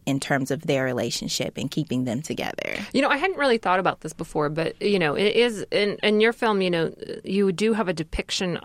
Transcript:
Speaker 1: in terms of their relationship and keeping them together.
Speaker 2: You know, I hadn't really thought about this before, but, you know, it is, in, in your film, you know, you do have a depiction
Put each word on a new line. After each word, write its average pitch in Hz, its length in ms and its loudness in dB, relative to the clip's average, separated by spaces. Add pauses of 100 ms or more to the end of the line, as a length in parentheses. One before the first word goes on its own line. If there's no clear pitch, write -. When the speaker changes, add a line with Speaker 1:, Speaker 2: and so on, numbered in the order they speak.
Speaker 1:
in 139 140 0
terms 135 320 0
of - 160 -4
their 135 180 2
relationship - 720 -2
and - 140 -4
keeping 127 320 0
them 127 180 -2
together. - 560 -6 (160)
Speaker 2:
You 262 80 4
know, 277 80 2
I 277 80 2
hadn't 349 220 0
really 262 180 4
thought 185 220 2
about 175 240 0
this 156 80 -6
before, 156 380 -2
but, 160 320 -4
you 202 180 2
know, 151 160 2
it 202 180 2
is, 226 380 2
in, 202 320 0
in 214 160 4
your 226 140 4
film, 214 260 0
you 185 100 2
know, 165 240 0 (300)
you 196 300 2
do 208 180 2
have 214 160 0
a 185 60 0
depiction 170 720 -4